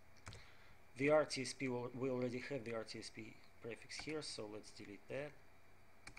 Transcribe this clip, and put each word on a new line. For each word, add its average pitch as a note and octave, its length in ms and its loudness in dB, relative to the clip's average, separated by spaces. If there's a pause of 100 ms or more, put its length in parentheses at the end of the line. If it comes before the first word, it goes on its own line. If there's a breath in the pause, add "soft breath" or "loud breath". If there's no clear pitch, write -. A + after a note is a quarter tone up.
(1000 loud breath)
the C#3 100 8
R D3+ 160 12
T - 160 0
S B2+ 140 0
P, C3+ 140 2
will, B2 300 2
we C3 120 4
already B2 400 2
have C3+ 120 0
the A2+ 120 -2
R A2+ 100 0
T A2+ 140 -6
S G#2 100 -6
P A2+ 240 -8 (300)
prefix - 380 -6
here, D3+ 200 0
so A#2 320 -2
let's G#2+ 180 -6
delete G2+ 380 -10
that. C#3 220 -2 (880)